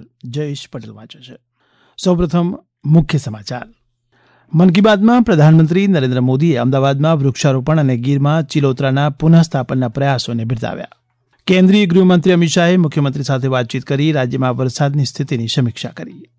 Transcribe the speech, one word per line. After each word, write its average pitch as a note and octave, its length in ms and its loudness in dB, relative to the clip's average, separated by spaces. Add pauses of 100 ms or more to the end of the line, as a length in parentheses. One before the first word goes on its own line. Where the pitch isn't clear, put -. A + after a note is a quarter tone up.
(260)
જયેશ C#3+ 460 -8
પટેલ A2+ 200 -14
વાંચે A2 280 -20
છે. B2 160 -20 (640)
સૌપ્રથમ F3 500 0 (360)
મુખ્ય D#3+ 320 2
સમાચાર. A2+ 500 -10 (840)
મન F3 180 4
કી F3+ 120 2
બાતમાં A3 420 4
પ્રધાનમંત્રી D#3+ 640 4
નરેન્દ્ર C3 340 0
મોદીએ C3+ 360 0
અમદાવાદમાં C#3 600 0
વૃક્ષારોપણ C#3 640 0
અને C3 180 0
ગીરમાં C#3+ 500 0
ચિલોતરાના C#3 680 -2
પુનઃસ્થાપનના C#3+ 760 2
પ્રયાસોને A#2+ 560 -4
બિરદાવ્યા. - 540 -8 (480)
કેન્દ્રીય F#3 400 4
ગૃહમંત્રી F3+ 500 4
અમિત E3+ 120 2
શાહે F3 280 2
મુખ્યમંત્રી C#3+ 520 -2
સાથે C3+ 180 -2
વાતચીત B2+ 400 -4
કરી C#3+ 240 0
રાજ્યમાં C3 480 -2
વરસાદની C#3 460 -2
સ્થિતિની A#2+ 500 -6
સમીક્ષા B2 400 -4
કરી. - 240 -16 (200)